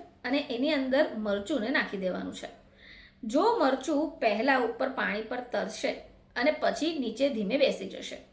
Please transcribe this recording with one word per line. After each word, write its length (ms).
અને 160
એની 240
અંદર 300
મરચુંને 520
નાખી 300
દેવાનું 360
છે. 120
જો 180
મરચું 460
પહેલા 420
ઉપર 320
પાણી 320
પર 240
તરશે 420
અને 180
પછી 440
નીચે 320
ધીમે 280
બેસી 300
જશે 300